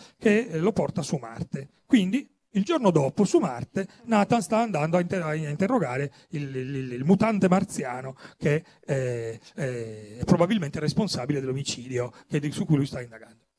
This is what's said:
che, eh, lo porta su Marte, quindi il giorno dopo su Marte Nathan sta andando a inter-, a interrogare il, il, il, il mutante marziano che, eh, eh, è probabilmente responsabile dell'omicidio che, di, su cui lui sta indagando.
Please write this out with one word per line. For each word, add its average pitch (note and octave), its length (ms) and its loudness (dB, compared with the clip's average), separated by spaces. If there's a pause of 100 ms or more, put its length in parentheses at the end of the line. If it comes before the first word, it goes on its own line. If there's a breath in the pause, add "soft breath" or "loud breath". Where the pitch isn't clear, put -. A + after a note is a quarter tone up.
(180 loud breath)
che, A3+ 300 4
eh, E3 100 -6
lo F3+ 140 2
porta D#3 320 -2
su C#3+ 140 -2
Marte, A#2+ 520 -10 (160)
quindi G#3 420 4 (260)
il G3 100 2
giorno C#4 260 2
dopo D3+ 340 4
su C4 140 4
Marte F3 500 -2 (180 loud breath)
Nathan A3+ 360 4
sta A3 200 0
andando F3+ 360 0
a F3+ 40 4
inter-, F3+ 200 -2
a D#3 140 -2
interrogare D3 760 -2 (180 soft breath)
il, C#3+ 260 -6
il, C3 200 -6
il, C3 180 -6
il B2 100 -6
mutante G3 440 4
marziano C3+ 680 0 (220 loud breath)
che, D#3 260 0 (200 soft breath)
eh, A#2+ 560 -4 (140)
eh, A2+ 640 -8
è - 80 -6
probabilmente E3+ 540 -2
responsabile D3 600 -2
dell'omicidio C3 720 -6 (160 loud breath)
che, D#3 120 -2
di, D3 120 -4
su F#3+ 140 -6
cui D3+ 120 2
lui C#3 100 0
sta - 140 -10
indagando. A2+ 440 -20 (140)